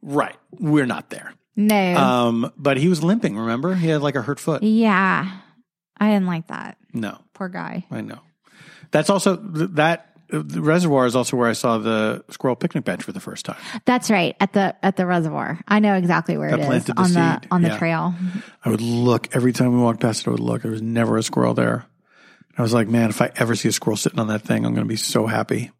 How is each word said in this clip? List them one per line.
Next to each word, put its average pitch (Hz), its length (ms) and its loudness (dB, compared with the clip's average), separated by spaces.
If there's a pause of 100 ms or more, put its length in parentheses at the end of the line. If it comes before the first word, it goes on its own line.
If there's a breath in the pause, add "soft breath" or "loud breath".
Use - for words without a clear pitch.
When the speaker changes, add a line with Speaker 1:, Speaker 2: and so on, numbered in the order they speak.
Speaker 1:
Right. 139 320 -2 (160)
We're 151 340 2
not - 240 -6
there. - 240 -14 (220)
Speaker 2:
No. 202 400 2
Speaker 1:
Um, 123 600 2
but 139 220 0
he 143 100 4
was 175 160 2
limping, 170 320 2
remember? 117 380 -2
He 175 140 0
had, 151 160 2
like, 143 120 0
a 135 60 0
hurt 131 180 -6
foot. 151 220 -2
Speaker 2:
Yeah. 202 680 2 (720 loud breath)
I 208 120 4
didn't 196 160 2
like 165 200 -6
that. - 300 -14 (160)
Speaker 1:
No. 104 240 -8 (160)
Speaker 2:
Poor 185 160 -10
guy. 180 400 -10
Speaker 1:
I 120 120 -8
know. 107 180 -14 (720 loud breath)
That's 151 180 2
also, 196 280 4
th-, 175 360 -4
that, 160 360 0 (220)
uh, 156 120 -2
the 151 180 -6
reservoir 156 440 2
is 120 100 0
also 127 220 0
where 120 120 2
I 113 40 0
saw 117 240 0
the 110 540 -2
squirrel 127 260 -2
picnic 165 260 -4
bench - 200 -4
for - 100 -12
the 95 80 -10
first - 240 -12
time. - 100 -10 (300 loud breath)
Speaker 2:
That's 247 260 0
right. 185 300 0
At 196 120 0
the, 196 300 0
at 190 140 0
the 185 80 0
reservoir. 165 640 -2
I 208 120 4
know 208 160 4
exactly 170 420 0
where 151 140 -4
Speaker 1:
That 156 80 0
Speaker 2:
it - 40 0
is 143 40 -2
Speaker 1:
planted 127 300 0
the - 40 2
Speaker 2:
on 180 120 4
the, 165 260 2
Speaker 1:
seed. - 120 -20
Speaker 2:
on 180 100 4
the 170 80 4
Speaker 1:
Yeah. 160 80 -4
Speaker 2:
trail. 165 380 -2 (500 loud breath)
Speaker 1:
I - 40 0
would 110 120 0
look 117 540 2
every 123 180 2
time 123 200 2
we 123 80 4
walked 117 200 0
past 110 200 0
it. - 60 -4
I 120 40 -2
would 117 100 -2
look. 117 220 -4
There 113 80 -4
was 110 100 -6
never 113 360 0
a 113 60 0
squirrel 123 300 0
there. 120 320 -2 (720 soft breath)
I - 40 -2
was 113 120 0
like, 113 160 2
"Man, 117 200 2
if 107 120 -2
I 123 160 0
ever 117 180 0
see 113 140 0
a - 20 -2
squirrel 107 260 -2
sitting - 220 -2
on 110 80 -2
that 107 140 -2
thing, 113 240 -2
I'm 117 80 0
gonna 117 120 -2
be 110 100 -4
so 110 320 0
happy." 113 520 -2